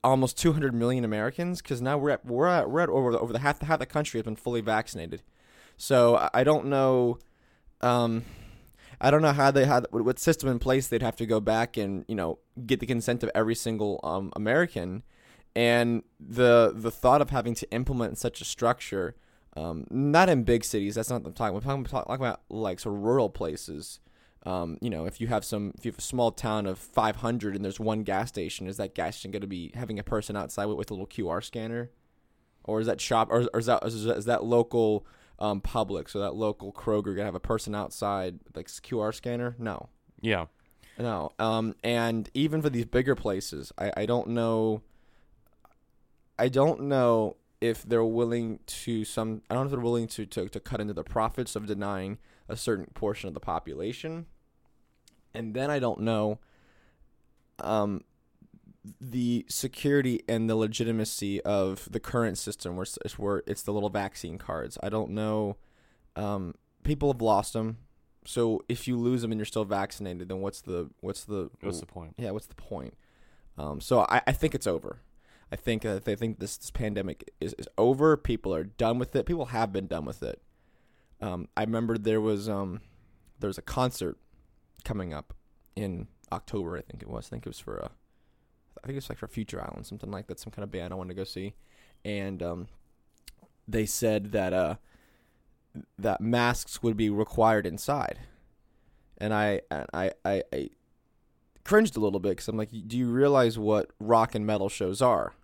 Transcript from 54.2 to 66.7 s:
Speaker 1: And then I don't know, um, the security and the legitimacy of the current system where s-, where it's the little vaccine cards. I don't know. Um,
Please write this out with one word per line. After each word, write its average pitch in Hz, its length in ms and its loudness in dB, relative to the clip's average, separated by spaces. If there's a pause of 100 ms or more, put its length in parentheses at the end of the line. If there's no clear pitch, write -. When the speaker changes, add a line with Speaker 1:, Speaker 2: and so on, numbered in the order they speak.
Speaker 1:
And 113 220 -8
then 135 160 0
I 147 80 0
don't 120 220 0
know, 107 380 0 (1200)
um, 104 440 -2 (960)
the 123 480 -2
security 135 800 0
and 113 200 0
the 110 80 2
legitimacy 110 840 -2
of 95 500 0
the 113 100 -4
current 113 360 -2
system 90 400 -8
where 92 100 -6 (180)
s-, - 140 -8
where 101 280 0
it's - 160 -6
the 104 100 -4
little 104 160 0
vaccine 98 480 -6
cards. - 460 -8
I 101 80 -4
don't 107 200 -2
know. 107 460 -2 (600)
Um, 98 380 -4 (280)